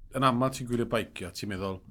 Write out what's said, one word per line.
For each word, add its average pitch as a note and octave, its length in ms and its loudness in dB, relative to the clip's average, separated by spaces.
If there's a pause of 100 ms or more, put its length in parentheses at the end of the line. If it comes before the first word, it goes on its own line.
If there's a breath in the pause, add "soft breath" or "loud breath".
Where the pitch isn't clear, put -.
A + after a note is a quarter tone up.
(180)
yn C3+ 80 6
aml C3 260 4
ti'n C3 160 -6
gwylio A#2 220 2
beicio, F#2+ 400 -2
ti'n G#2 220 -6
meddwl, F#2+ 260 -2 (120 soft breath)